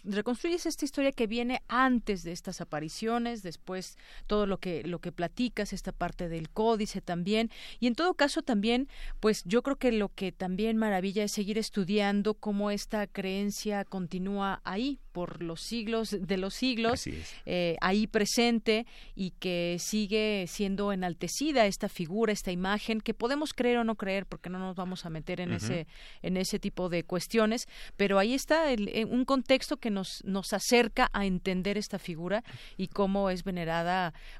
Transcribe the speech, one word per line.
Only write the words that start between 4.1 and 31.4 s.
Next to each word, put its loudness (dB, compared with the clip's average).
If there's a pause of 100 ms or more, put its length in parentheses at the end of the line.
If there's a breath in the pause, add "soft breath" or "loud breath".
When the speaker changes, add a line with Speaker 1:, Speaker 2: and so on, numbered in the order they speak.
Speaker 1:
todo 4
lo 2
que, -4
lo -4
que -6
platicas, -2
esta -6
parte -4
del -6
códice 2
también. 0 (280 loud breath)
Y 4
en 4
todo 2
caso 4
también, 2 (320 loud breath)
pues, 4
yo 4
creo 0
que 4
lo 2
que -4
también 0
maravilla 2
es 0
seguir 0
estudiando 2
cómo 0
esta -2
creencia -2
continúa -2
ahí, -2 (140)
por -6
los -6
siglos -2
de 0
los -2
siglos, 2
Speaker 2:
Así -4
es. -8 (140)
Speaker 1:
eh, 0
ahí 4
presente 2 (300 loud breath)
y -2
que 0
sigue 0
siendo 0
enaltecida 2
esta 0
figura, 0
esta -2
imagen, 0
que -2
podemos -2
creer 2
o 2
no 0
creer, -4
porque -10
no -6
nos -6
vamos -6
a -6
meter -6
en -4
Speaker 2:
Ujú. -2
Speaker 1:
ese, -2 (340 loud breath)
en 0
ese 0
tipo -4
de 0
cuestiones, 2 (320 loud breath)
pero 4
ahí 4
está 4
el, 0
eh, 0
un 2
contexto 2
que -2
nos, -4
nos -2
acerca 4
a 2
entender 0